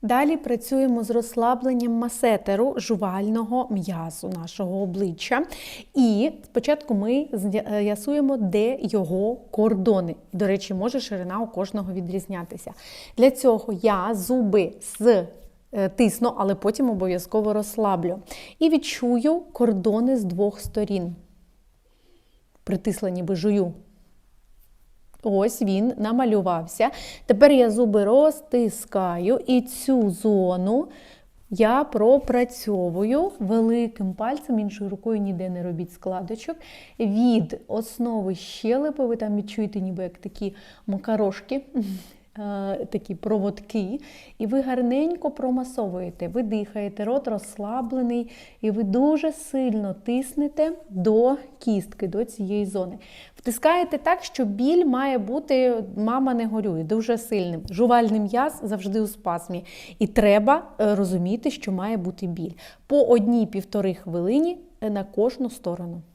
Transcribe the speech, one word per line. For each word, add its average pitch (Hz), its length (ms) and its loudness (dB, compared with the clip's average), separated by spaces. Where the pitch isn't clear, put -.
Далі 269 340 2
працюємо 247 640 0
з 202 60 -8
розслабленням 240 800 0
масетеру, 226 840 0
жувального 220 920 -2
м'язу 175 600 -6
нашого 180 520 -6
обличчя. 196 640 -2
І 240 380 4
спочатку 294 480 -2
ми 233 400 0
з'ясуємо, 208 1040 0
де 214 440 0
його 202 540 0
кордони. 196 800 2
До 196 140 0
речі, 196 260 0
може 233 260 -2
ширина 185 400 -6
у 226 80 -4
кожного 196 460 -6
відрізнятися. 180 800 -8
Для 254 140 8
цього 233 420 2
я 196 420 2
зуби 202 580 2
з, 226 260 6
е, 196 180 0
тисну, 233 480 2
але 196 180 2
потім 220 340 0
обов'язково 190 640 0
розслаблю. 202 680 0
І 320 100 6
відчую 277 680 2
кордони 233 800 0
з 220 60 -2
двох 202 360 -2
сторін. 185 560 -4
Притисла, 196 460 -2
ніби 180 260 -2
жую. 185 380 0
Ось 208 380 0
він 202 360 2
намалювався. 214 920 0
Тепер 247 260 8
я 247 200 6
зуби 214 320 4
розтискаю 220 1400 2
і 254 140 4
цю 247 480 0
зону 190 760 2
я 226 340 4
пропрацьовую 240 1600 2
великим 226 760 0
пальцем, 240 460 -2
іншою 208 300 -6
рукою, 208 300 -2
ніде 185 300 -4
не 175 140 -6
робіть 175 300 -6
складочок, 190 640 -8
від 220 680 2
основи 220 680 -4
щелепи, 269 720 -2
ви 233 100 0
там 214 200 -4
відчуєте 208 440 -4
ніби 185 240 -6
як 175 140 -10
такі 196 380 -8
макарошки, 214 760 -2
<laughs> 196 460 -6
е, 196 460 -6
такі - 300 -8
проводки, 202 840 -4
і 220 80 -4
ви 254 160 0
гарненько 262 720 0
промасовуєте. 220 960 -4
Ви 208 160 -2
дихаєте, 208 640 -4
рот 269 220 -2
розслаблений, 233 1000 -4
і 214 100 0
ви 214 120 0
дуже 294 480 2
сильно 220 600 -4
тиснете 285 800 -2
до 220 460 4
кістки, 202 480 -2
до 196 180 -2
цієї 208 400 -4
зони. 190 320 -6
Втискаєте 320 600 0
так, 349 260 0
що - 220 -4
біль 262 400 2
має 262 320 0
бути, 247 680 0
мама 254 360 0
не 233 120 0
горює, 208 380 -2
дуже 220 340 0
сильним. 180 520 -4
Жувальний 226 500 4
м'яз 233 440 -2
завжди 202 380 -2
у 208 60 0
спазмі. 175 580 -6
І 208 80 2
треба, 214 560 4
е, 208 140 4
розуміти, 190 560 0
що - 200 -8
має 196 260 -2
бути 185 300 -6
біль. 170 240 -6
По 285 160 6
одній-півтори 208 880 2
хвилині, 220 640 0
е, 214 80 -4
на 202 140 -4
кожну 240 460 -2
сторону. 175 520 -8